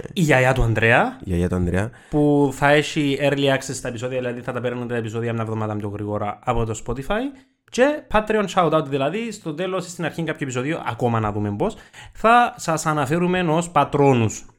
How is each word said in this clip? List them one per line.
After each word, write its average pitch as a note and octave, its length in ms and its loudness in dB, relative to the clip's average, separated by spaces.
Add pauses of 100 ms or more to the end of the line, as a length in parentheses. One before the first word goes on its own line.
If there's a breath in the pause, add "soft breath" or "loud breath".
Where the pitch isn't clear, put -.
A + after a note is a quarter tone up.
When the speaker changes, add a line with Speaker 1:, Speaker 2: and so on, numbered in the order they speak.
(140)
Speaker 1:
Η G3+ 80 0
γιαγιά C3 320 4
του C#3+ 100 0
Ανδρέα. A#2+ 560 4
Speaker 2:
Η - 100 -10
γιαγιά F2 200 2
του F2+ 60 -2
Ανδρέα. F2+ 360 0 (180 loud breath)
Speaker 1:
Που D3 440 4
θα C#3+ 160 0
έχει D3 520 2
early C#3 320 2
access C3 60 0 (140)
στα - 140 -10
επεισόδια, B2+ 300 -6
δηλαδή B2 240 -6
θα B2+ 100 -8
τα B2 100 -6
παίρνετε B2 260 -6
τα A#2+ 80 -6
επεισόδια A#2 380 -4
μια A2+ 80 -4
εβδομάδα A2 340 -4
πιο G#2 140 -6
γρήγορα G#2 540 -6
από A#2 220 0
το A2 200 -6
Spotify. C3+ 340 -4 (520 loud breath)
Και B3 140 4 (260)
Patreon G#3+ 340 2 (100)
shoutout, D#3 320 4
δηλαδή, D#3 440 -2
στο E3+ 220 -10
τέλος F#3 340 -4
ή - 20 -16
στην E3+ 160 -6
αρχή D3+ 180 -4
κάποιο D#3 220 -4
επεισόδιο, C3 400 -4
ακόμα A#2 340 0
να G#2+ 120 0
δούμε G#2 240 -2
πώς, F3 200 -2 (380 loud breath)
θα A#3+ 440 4
σας D#3+ 280 -4
αναφέρουμε D#3+ 560 0
ως E3+ 300 0
πατρόνους. C#3 720 2 (140)